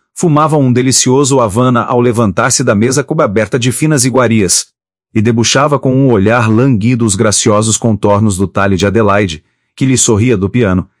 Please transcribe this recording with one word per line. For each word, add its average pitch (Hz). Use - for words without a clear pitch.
fumava 151
um 131
delicioso 127
Havana 120
ao 123
levantar-se 117
da 123
mesa 123
coberta 127
de 120
finas 151
iguarias, 113
e 110
debuxava 120
com 131
um 135
olhar 110
languido 117
os 101
graciosos 107
contornos 104
do 95
talhe 98
de 90
Adelaide, 101
que 135
lhe 131
sorria 117
do 95
piano, 95